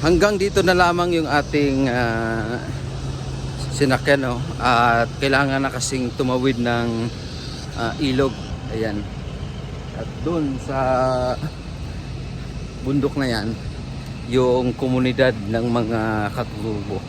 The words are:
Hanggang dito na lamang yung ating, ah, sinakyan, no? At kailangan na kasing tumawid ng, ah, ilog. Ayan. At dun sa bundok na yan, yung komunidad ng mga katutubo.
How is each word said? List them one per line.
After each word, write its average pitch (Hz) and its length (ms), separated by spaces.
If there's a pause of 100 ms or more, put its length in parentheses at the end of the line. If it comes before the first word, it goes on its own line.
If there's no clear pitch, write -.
Hanggang 180 320
dito 190 240
na 180 160
lamang 175 400
yung 160 80
ating, 139 640
ah, 113 720 (1120)
sinakyan, 131 560
no? 120 80 (240)
At 120 560
kailangan 135 480
na 135 80
kasing 127 400
tumawid 127 480
ng, 117 480 (720)
ah, 117 160
ilog. 135 400 (400)
Ayan. 110 240 (960)
At 139 80 (160)
dun 143 400
sa 135 200 (2000)
bundok 139 320
na 135 160
yan, 110 160 (800)
yung 123 480
komunidad 127 560
ng 113 400
mga 110 640
katutubo. 104 720